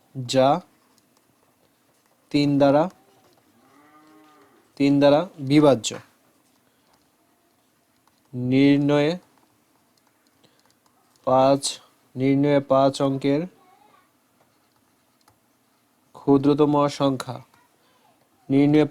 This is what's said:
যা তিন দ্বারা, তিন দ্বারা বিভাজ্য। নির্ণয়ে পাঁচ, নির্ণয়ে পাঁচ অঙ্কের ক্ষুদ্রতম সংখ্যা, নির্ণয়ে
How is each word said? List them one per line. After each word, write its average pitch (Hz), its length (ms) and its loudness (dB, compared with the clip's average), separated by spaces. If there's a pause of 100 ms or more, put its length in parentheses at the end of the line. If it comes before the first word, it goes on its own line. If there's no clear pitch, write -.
(320)
যা 131 160 2 (1800)
তিন 143 160 0 (120)
দ্বারা, 143 220 2 (2000)
তিন 139 220 0
দ্বারা 143 200 2 (300)
বিভাজ্য। 143 380 2 (2750)
নির্ণয়ে 143 600 2 (2250)
পাঁচ, 135 360 2 (580)
নির্ণয়ে 139 400 0 (120)
পাঁচ 135 220 2 (120)
অঙ্কের 139 360 -4 (2750)
ক্ষুদ্রতম 143 560 0 (240)
সংখ্যা, 131 380 -6 (1120)
নির্ণয়ে 143 420 2